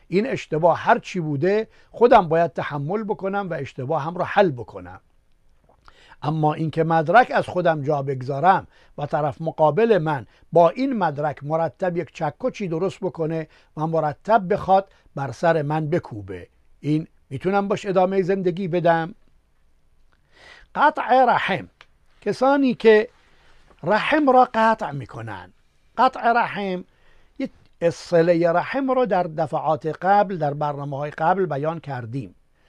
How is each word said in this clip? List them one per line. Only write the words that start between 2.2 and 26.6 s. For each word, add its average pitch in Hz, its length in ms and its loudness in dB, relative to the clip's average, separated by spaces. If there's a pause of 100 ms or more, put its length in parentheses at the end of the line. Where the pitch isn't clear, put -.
باید 165 260 2
تحمل 156 500 -6
بکنم 196 460 -6
و 160 40 -8
اشتباه 143 500 -6
هم 175 140 -8
را 180 80 -4
حل 196 260 2
بکنم. 95 500 -12 (1200)
اما 151 320 -2
اینکه 160 300 -2
مدرک 165 480 4
از 214 160 -2
خودم 170 360 0
جا 143 180 -2
بگذارم 139 640 0 (300)
و 147 80 -8
طرف 151 360 -4
مقابل 165 560 2
من 151 300 -4 (240)
با 165 180 6
این 254 280 -2
مدرک 151 460 -4
مرتب 165 540 -4
یک 160 140 -6
چکشی 196 560 -6
درست 165 320 -4
بکنه 165 480 -6 (300)
و 151 100 -4
مرتب 165 640 0
بخواد 190 400 2 (220)
بر 139 160 -6
سر 165 300 0
من 151 280 -2
بکوبه، 101 580 -6 (320)
این 151 280 -2 (220)
می‌تونم 196 380 -2
باش 202 180 -4
ادامهٔ 190 360 2
زندگی 185 460 -2
بدم؟ 165 480 0 (1600)
قطع 269 500 4
رحم، 165 440 0 (520)
کسانی 269 520 2
که 214 360 4 (720)
رحم 214 460 0
را 254 240 6
قطع 220 380 0
می‌کنن. 110 640 -12 (440)
قطع 247 360 2
رحم، 185 500 -2 (560)